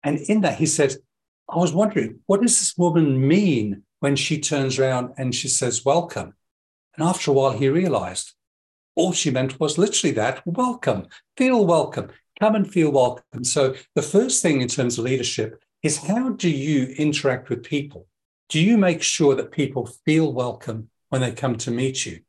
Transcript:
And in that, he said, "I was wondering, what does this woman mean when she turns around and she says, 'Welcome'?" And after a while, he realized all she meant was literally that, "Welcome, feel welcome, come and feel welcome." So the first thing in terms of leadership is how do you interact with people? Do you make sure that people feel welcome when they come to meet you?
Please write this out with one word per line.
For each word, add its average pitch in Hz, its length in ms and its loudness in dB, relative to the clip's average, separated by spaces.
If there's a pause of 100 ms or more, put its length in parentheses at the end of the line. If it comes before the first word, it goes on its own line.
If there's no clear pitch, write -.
And 147 160 -2
in 208 240 0
that, 165 160 0
he 160 80 2
said, 143 300 2 (520)
"I - 100 -4
was 170 160 2
wondering, 180 520 0
what 196 160 2
does 240 160 2
this - 180 -2
woman 156 520 2
mean 143 560 2 (160)
when 143 160 2
she 151 240 -2
turns 135 400 -2
around 127 400 0
and 123 160 -4
she - 120 -6
says, 123 380 -2
'Welcome'?" 139 480 -2 (600)
And 156 120 0
after 180 220 0
a 135 60 4
while, 135 160 4
he 135 180 0
realized 135 640 -2 (640)
all 175 160 2
she 160 200 -2
meant 131 280 -4
was 160 200 0
literally 190 340 2
that, 113 320 -2
"Welcome, 175 600 -2 (280)
feel 254 300 4
welcome, 151 440 0 (300)
come 214 140 4
and 208 180 0
feel 156 200 2
welcome." 123 520 0
So 131 300 0 (220)
the 143 80 2
first 240 380 2
thing 147 200 2
in 120 60 -2
terms 120 320 -2
of 113 60 -4
leadership 120 580 -4 (180)
is - 280 -2
how 247 200 0
do 185 200 -2
you 139 480 0
interact 143 520 -2
with 120 140 -6
people? 143 440 -8 (420)
Do 156 100 0
you 214 180 4
make 180 240 2
sure 139 340 2
that - 160 -6
people 131 340 -4 (200)
feel 156 260 2
welcome 117 580 -8 (200)
when 131 120 -2
they 120 100 -2
come 120 280 -4
to - 120 -6
meet 131 340 -4
you? 82 240 -12